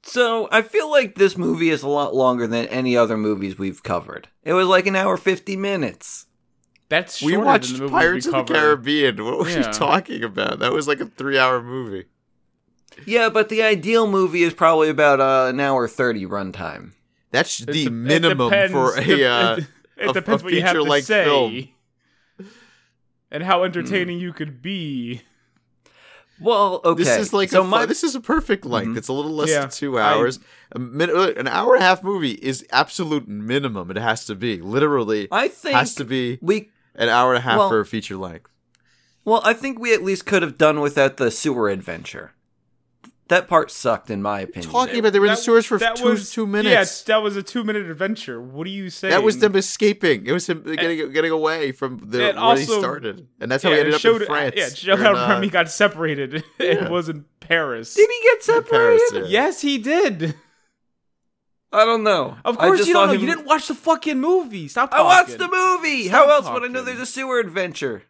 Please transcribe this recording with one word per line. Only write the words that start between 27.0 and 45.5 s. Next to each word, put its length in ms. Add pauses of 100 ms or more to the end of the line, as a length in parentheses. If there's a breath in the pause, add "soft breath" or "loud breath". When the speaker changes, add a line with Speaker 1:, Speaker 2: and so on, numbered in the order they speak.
Speaker 3:
This 140
is 160
like 160
Speaker 1:
So 120
Speaker 3:
a 20
fu-, 60
Speaker 1:
my 160
Speaker 3:
this 180
is 120
a 60
perfect 440
length. 240
Speaker 1:
Mm-hmm. 80
Speaker 3:
It's 120
a 40
little 180
less 180
Speaker 2:
Yeah, 120
Speaker 3:
than 80
two 300
Speaker 2:
I 140
Speaker 3:
hours. 260 (320 soft breath)
A 80
min-, 300
uh, 280
an 100
hour 280
and 80
a 20
half 180
movie 280
is 400
absolute 560
minimum. 640
It 60
has 280
to 100
be. 260
Literally, 720
Speaker 1:
I 180
think 260
Speaker 3:
has 200
to 100
be 360
Speaker 1:
we 280 (260)
Speaker 3:
an 140
hour 240
and 60
a 20
half 180
Speaker 1:
well, 100
Speaker 3:
for 120
a 40
feature 320
length. 320 (760)
Speaker 1:
Well, 180
I 100
think 260
we 140
at 100
least 220
could 160
have 160
done 220
without 380
the 120
sewer 400
adventure. 600 (960)
That 200
part 220
sucked, 400
in 140
my 160
opinion. 320
Speaker 3:
Talking 260
about 160
they 60
were 80
in 60
the 20
Speaker 2:
That, 80
Speaker 3:
sewers 200